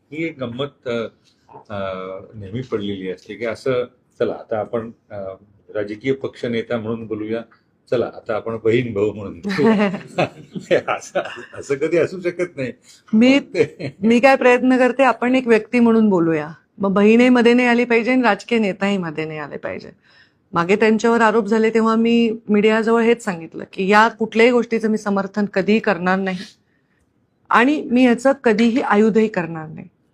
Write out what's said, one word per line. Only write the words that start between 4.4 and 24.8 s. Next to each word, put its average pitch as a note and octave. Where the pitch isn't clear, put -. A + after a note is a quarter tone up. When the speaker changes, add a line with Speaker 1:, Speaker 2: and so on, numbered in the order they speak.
Speaker 1:
आपण, A2+
अ, G#2+
राजकीय G#2+
पक्षनेता A#2+
म्हणून A2+
बोलूया, G#2+
चला A#2+
आता -
आपण A2+
बहीण A2+
भाऊ G2+
म्हणून F#2+
बोलूया." G3+
Speaker 2:
<laughs> B2+
Speaker 1:
<laughs> G2+
असं, -
असं C#3
कधी D#3
असू F3
शकत F3
नाही. B2+
Speaker 2:
मी, B3
Speaker 1:
मग C#4+
ते D#3+
Speaker 2:
मी A#3
काय C4+
प्रयत्न B3+
करते, B3+
आपण B3
एक B3
व्यक्ती A#3
म्हणून A3+
बोलूया. E3
मग G3
बहीणही A3
मध्ये A#3+
नाही B3
आली A#3+
पाहिजे A#3
आणि B3+
राजकीय A3+
नेताही G3
मध्ये D#3
नाही D#3
आले D3
पाहिजे. -
मागे E3+
त्यांच्यावर A3
आरोप G#3+
झाले A3
तेव्हा A3+
मी A#3
मीडियाजवळ A3
हेच A#3
सांगितलं E3
की F#3
या G#3+
कुठल्याही A3+
गोष्टीचं A3+